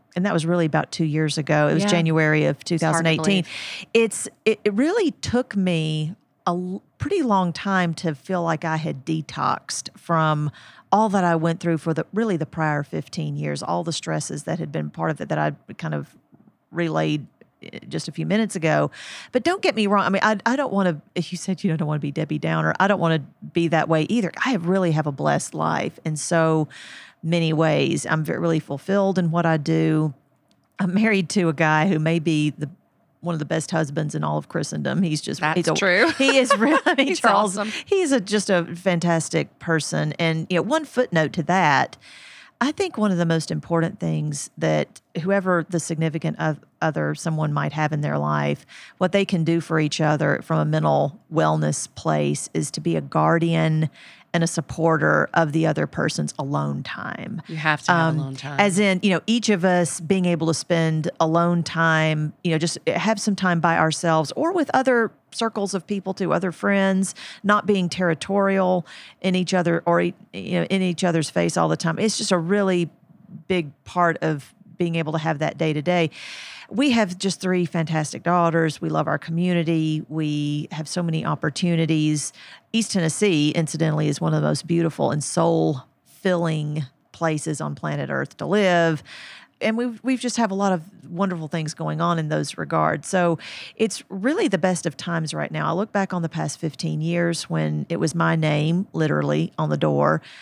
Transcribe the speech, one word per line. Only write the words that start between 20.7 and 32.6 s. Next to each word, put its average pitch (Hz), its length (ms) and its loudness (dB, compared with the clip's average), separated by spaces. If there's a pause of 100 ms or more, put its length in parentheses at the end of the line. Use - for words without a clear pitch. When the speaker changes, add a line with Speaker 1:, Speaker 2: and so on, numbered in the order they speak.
Speaker 1:
wanna, 180 280 2 (140)
you 175 240 -6
said - 260 -6
you 165 120 0
don't 156 100 -2
wanna 151 140 -2
be 143 100 -4
Debbie 156 280 -4
Downer. 160 420 0
I 190 80 6
don't 196 120 2
wanna 165 200 2 (320)
be 170 160 2
that 156 200 2
way 160 140 4
either. 214 280 0 (140)
I 254 60 0
have 170 160 -2
really 180 260 2
have 151 140 0
a 147 60 -2
blessed 147 420 0
life 156 500 -2
in 156 120 -4
so 160 520 2 (540)
many 165 300 2
ways. 151 540 2
I'm 156 180 0
ve-, 160 100 -4
really 165 260 0
fulfilled 190 580 0
in 170 120 2
what 170 160 0
I 160 100 4
do. 156 560 0 (640)
I'm 180 160 0
married 202 360 2
to 175 180 2
a 156 40 4
guy 156 360 2
who 170 100 2
may 165 200 2
be 151 320 2
the, 143 180 -6 (520)